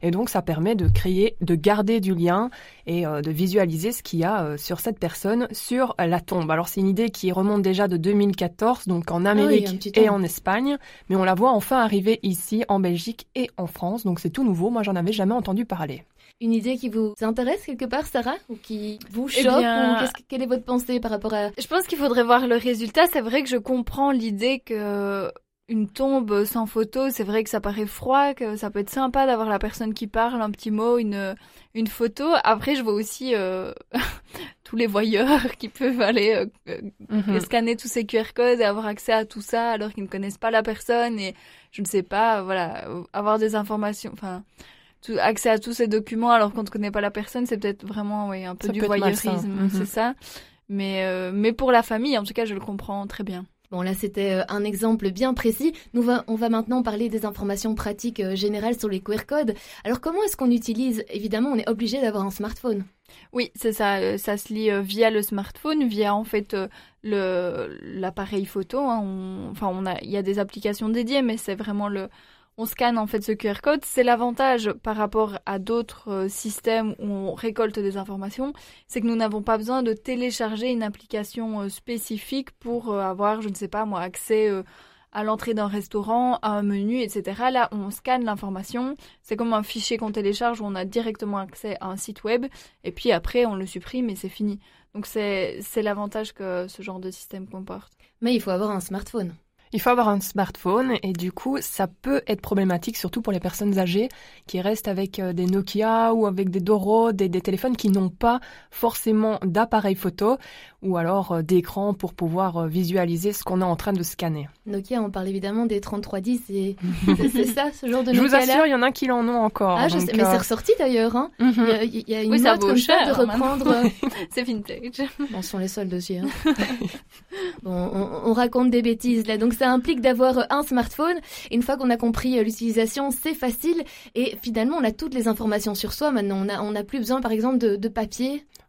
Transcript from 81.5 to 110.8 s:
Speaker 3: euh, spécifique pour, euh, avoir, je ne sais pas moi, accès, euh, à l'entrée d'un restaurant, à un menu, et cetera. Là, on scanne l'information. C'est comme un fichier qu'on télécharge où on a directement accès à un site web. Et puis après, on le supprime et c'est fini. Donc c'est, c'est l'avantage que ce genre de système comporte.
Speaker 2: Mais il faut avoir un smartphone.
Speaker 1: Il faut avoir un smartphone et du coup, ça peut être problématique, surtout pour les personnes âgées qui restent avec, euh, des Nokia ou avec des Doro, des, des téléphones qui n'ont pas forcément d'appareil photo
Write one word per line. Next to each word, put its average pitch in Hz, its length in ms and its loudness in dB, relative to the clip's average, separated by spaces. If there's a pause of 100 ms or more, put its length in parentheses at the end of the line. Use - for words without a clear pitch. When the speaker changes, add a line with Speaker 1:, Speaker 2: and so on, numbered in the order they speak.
Speaker 3:
euh, 202 80 -6
spécifique 233 920 -8
pour, 233 340 -6
euh, 202 80 -2
avoir, 202 420 -2
je 214 60 -6
ne 196 60 -6
sais 196 140 -8
pas 214 160 -4
moi, 202 160 -4
accès, 214 500 0
euh, 190 140 -2 (480)
à 208 100 -6
l'entrée 214 320 -2
d'un 214 140 -2
restaurant, 214 760 0
à 214 80 -2
un 208 120 -2
menu, 202 360 0
et 226 100 -2
cetera. 208 440 -2
Là, 247 180 2
on 202 220 -6
scanne 254 320 -2
l'information. 214 720 -6 (260)
C'est 220 140 -4
comme 233 160 -2
un 214 100 0
fichier 220 340 -4
qu'on 220 140 -4
télécharge 214 500 -2
où 214 40 -6
on 202 100 -6
a 185 100 -6
directement 214 540 -4
accès 190 420 -10
à - 60 -10
un 185 100 -8
site - 280 -12
web. 240 220 0 (360)
Et - 80 -6
puis 233 220 0
après, 233 340 2
on 214 80 -2
le 190 120 -6
supprime 233 440 -6
et 190 60 -6
c'est 196 120 -10
fini. 202 300 -4 (360)
Donc 202 120 -8
c'est, 202 560 -2
c'est 220 200 -2
l'avantage 208 500 -4
que 180 340 -6
ce 190 160 -16
genre 190 160 -10
de 185 140 -8
système 190 340 -14
comporte. 190 460 -14 (280)
Speaker 2:
Mais 240 140 4
il 226 60 4
faut 202 100 -4
avoir 202 220 0
un 190 80 -4
smartphone. 190 540 -6 (400)
Speaker 1:
Il 214 80 -2
faut 247 80 4
avoir 240 180 4
un 202 120 2
smartphone 196 800 0
et 190 100 -2
du 175 180 -4
coup, - 300 -4
ça - 280 -2
peut 269 380 -2
être 208 140 -2
problématique, 190 560 0
surtout - 240 -4
pour 214 140 -2
les 175 60 -2
personnes 196 380 0
âgées 190 300 2 (380)
qui 180 160 -4
restent 214 260 -2
avec, 196 300 -4
euh, 185 160 -4
des 180 100 0
Nokia 214 720 2
ou 226 100 4
avec 190 240 0
des 185 120 -2
Doro, 214 520 4
des, 190 160 2
des 180 140 0
téléphones 233 340 0
qui 214 140 2
n'ont 190 180 4
pas 233 320 2 (300)
forcément 220 720 2
d'appareil 202 500 2
photo 202 440 0 (420)